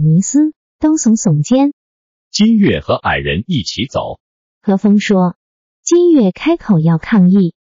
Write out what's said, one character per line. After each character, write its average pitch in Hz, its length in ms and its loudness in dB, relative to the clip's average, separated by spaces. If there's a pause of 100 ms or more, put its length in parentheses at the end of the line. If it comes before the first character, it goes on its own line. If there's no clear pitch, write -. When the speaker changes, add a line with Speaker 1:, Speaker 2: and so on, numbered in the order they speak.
Speaker 1:
尼 156 160 2
斯， 302 340 0 (240)
都 311 180 0
耸 226 200 0
耸 151 260 0
肩。 269 300 0 (600)
Speaker 2:
金 220 260 0
月 135 240 0
和 - 140 -4
矮 - 200 -4
人 - 320 -6
一 156 160 -4
起 - 220 -8
走。 - 340 -10 (420)
Speaker 1:
何 196 140 -2
风 202 240 2
说。 185 360 0 (480)
金 349 280 2
月 226 200 2
开 330 260 -2
口 180 220 0
要 165 180 0
抗 185 320 2
议， 180 240 2 (220)